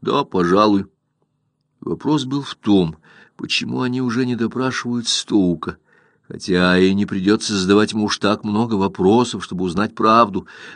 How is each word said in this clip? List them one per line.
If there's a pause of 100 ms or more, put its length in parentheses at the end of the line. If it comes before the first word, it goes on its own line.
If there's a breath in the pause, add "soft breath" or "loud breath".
«Да,
пожалуй». (920)
Вопрос
был
в
том, (400 soft breath)
почему
они
уже
не
допрашивают
Стоука. (520)
Хотя
и
не
придется
задавать
ему
уж
так
много
вопросов,
чтобы
узнать
правду. (280 loud breath)